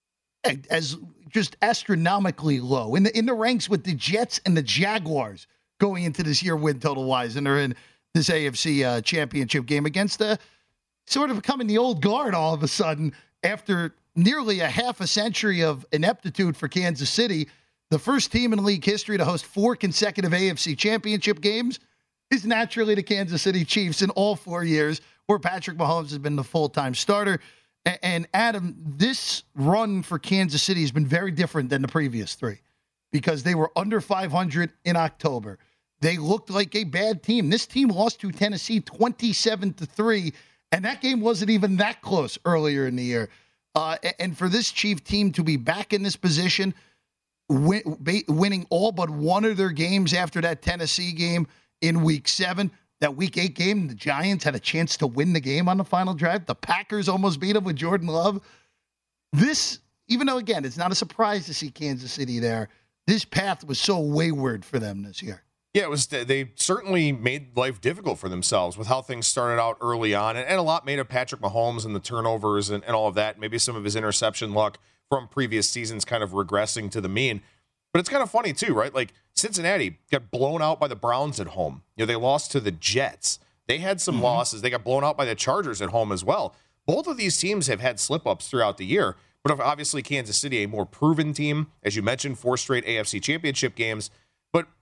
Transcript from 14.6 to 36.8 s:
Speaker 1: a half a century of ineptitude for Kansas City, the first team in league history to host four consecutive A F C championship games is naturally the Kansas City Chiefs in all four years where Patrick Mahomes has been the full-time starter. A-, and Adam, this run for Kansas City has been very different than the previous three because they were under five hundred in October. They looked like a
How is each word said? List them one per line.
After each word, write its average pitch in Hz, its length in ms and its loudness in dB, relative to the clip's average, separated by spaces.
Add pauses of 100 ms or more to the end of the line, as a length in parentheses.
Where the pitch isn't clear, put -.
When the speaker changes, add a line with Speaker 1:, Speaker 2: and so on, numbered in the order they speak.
Speaker 1:
a 165 60 2
half 214 340 -2
a 185 60 -4
century 208 560 0
of 147 300 0
ineptitude 170 640 0
for 156 100 -6
Kansas 143 420 -2
City, 190 400 0 (420)
the 160 80 2
first 247 340 2
team 233 200 2
in 202 120 2
league 196 200 2
history 202 320 0
to 180 80 2
host 170 200 -2
four 220 320 2
consecutive 190 560 0
A 185 180 2
F 147 80 -6
C 170 160 -2
championship 208 680 0
games 226 380 0 (520)
is 247 140 2
naturally 220 500 2
the 202 80 0
Kansas 196 400 0
City 185 220 4
Chiefs 180 380 0
in 196 80 2
all 202 240 2
four 170 300 -6
years 156 360 2 (260)
where 208 120 4
Patrick 175 380 -4
Mahomes 160 320 0
has 147 100 -8
been 147 180 -2
the 135 80 -2
full-time 143 500 0
starter. 202 440 2 (480)
A-, 180 180 -2
and 170 300 0
Adam, 202 400 0 (100)
this 160 600 -2 (100)
run 190 480 2
for 175 160 -6
Kansas 180 440 2
City 185 180 2
has 147 100 2
been 143 160 2
very 175 240 2
different 151 400 0
than 135 120 2
the 135 60 -2
previous 120 460 -2
three 110 240 -6 (540)
because 147 320 0
they 175 100 2
were 160 220 2
under 202 240 0
five 190 320 -2
hundred 170 400 0 (120)
in 175 120 2
October. 131 640 -2 (420)
They 165 160 2
looked 175 340 -2
like 196 240 0
a 214 100 0